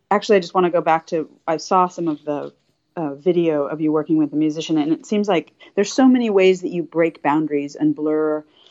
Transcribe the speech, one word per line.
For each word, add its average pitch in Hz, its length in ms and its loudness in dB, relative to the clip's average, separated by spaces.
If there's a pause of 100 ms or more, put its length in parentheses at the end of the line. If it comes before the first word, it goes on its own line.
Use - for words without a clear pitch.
actually, 202 260 2
I 190 40 2
just 175 140 -6
wanna 180 160 2
go 175 100 0
back 160 280 0
to, 160 200 -4 (200)
I 160 80 -2
saw 180 320 2
some 175 180 -8
of 151 180 -6
the, 143 280 -6 (440)
uh, 151 180 -6
video 160 520 0
of 156 140 -8
you 151 120 0
working 156 260 0
with 147 140 0
a 147 40 -6
musician, 156 420 -2
and 151 140 0
it - 140 -4
seems 208 220 -2
like 170 240 -2 (220)
there's 196 180 -2
so 262 140 4
many 247 240 4
ways 185 320 4
that 165 80 -6
you 175 120 -4
break 160 400 -2
boundaries 147 520 -2
and 151 200 0
blur 151 500 -2 (260)